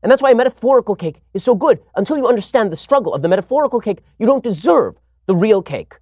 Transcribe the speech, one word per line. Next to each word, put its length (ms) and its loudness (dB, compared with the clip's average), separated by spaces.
And 80 -4
that's 120 4
why 80 2
a 40 8
metaphorical 600 0
cake 280 -8
is 120 -6
so 100 2
good. 260 2
Until 200 -2
you 100 -2
understand 460 0
the 40 -10
struggle 380 -2
of 80 -4
the 60 -2
metaphorical 520 -2
cake, 220 -6
you 80 -2
don't 160 2
deserve 560 -2
the 80 0
real 280 2
cake. 400 -12